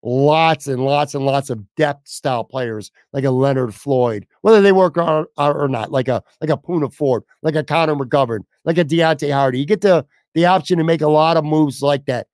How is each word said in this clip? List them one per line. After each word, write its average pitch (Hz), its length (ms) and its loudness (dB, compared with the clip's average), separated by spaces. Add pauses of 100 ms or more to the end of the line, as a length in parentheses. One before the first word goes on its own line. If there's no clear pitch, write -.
lots 147 640 2
and 131 180 -4
lots 143 300 -2
and 135 100 -4
lots 135 240 -2
of 110 140 -8 (120)
depth 143 320 -4
style 123 360 -6
players 113 480 -8 (200)
like 135 120 -6
a 135 80 0
Leonard 131 420 0
Floyd, 123 540 -2 (140)
whether 214 200 6
they 196 120 6
work 185 240 2
or, 160 300 -2 (100)
or, 143 260 0
or 143 40 0
not, 123 240 -4
like 131 180 -2
a, 113 120 -2 (200)
like 156 100 -6
a 143 60 0
Poona 156 360 -4
Ford, 131 300 -2 (180)
like 151 140 -2
a 151 80 -2
Connor 156 320 0
McGovern, 127 460 -2 (240)
like 165 120 0
a 175 80 2
Deontay 160 460 0
Hardy. 135 280 0
You 143 60 -2
get 202 160 -2
the, 185 240 2 (280)
the 165 120 2
option 180 320 2
to 160 60 0
make 165 180 0
a 151 60 0
lot 156 300 2
of 151 80 -2
moves 156 360 0
like 143 260 -2
that. 123 260 -6